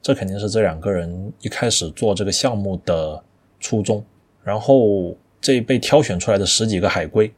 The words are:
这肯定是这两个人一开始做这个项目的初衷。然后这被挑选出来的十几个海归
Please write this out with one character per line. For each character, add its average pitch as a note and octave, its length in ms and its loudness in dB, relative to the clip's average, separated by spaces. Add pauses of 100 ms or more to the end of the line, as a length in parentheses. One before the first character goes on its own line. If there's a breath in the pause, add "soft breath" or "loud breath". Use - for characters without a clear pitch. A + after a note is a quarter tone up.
这 C#3 100 0
肯 F#2+ 140 -2
定 F#2+ 140 -6
是 F#2 100 -2
这 A2 120 2
两 E2 180 0
个 G2 100 -2
人 F2+ 500 -6
一 G2 80 -8
开 A#2+ 220 -2
始 A2 200 -2
做 G#2+ 220 0
这 G2+ 120 -2
个 F#2+ 80 -2
项 A#2+ 260 -2
目 G2 260 -2
的 D#2 380 -2 (380)
初 A2 200 -2
衷。 G#2 240 -2 (380)
然 G#2 180 -4
后 G2+ 560 4 (240)
这 B2+ 200 2
被 A#2+ 180 0
挑 D3 240 4
选 F2 160 -2
出 A2 140 0
来 G2+ 40 4
的 G2 80 0
十 A2 220 0
几 G2+ 140 0
个 F#2 80 2
海 E2 180 -2
归 G#2+ 320 2